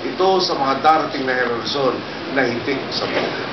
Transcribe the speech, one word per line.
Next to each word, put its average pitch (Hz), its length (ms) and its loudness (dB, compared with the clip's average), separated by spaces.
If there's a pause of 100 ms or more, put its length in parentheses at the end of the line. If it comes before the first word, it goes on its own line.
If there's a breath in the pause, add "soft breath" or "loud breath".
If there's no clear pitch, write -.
ito 135 260 2 (140)
sa 170 100 -2
mga 135 300 0
darating 139 400 4
na 131 100 0
henerasyon 120 640 0 (400)
na 135 80 2
hitik 120 360 -2 (120)
sa 104 160 -4
buhay. 92 460 -2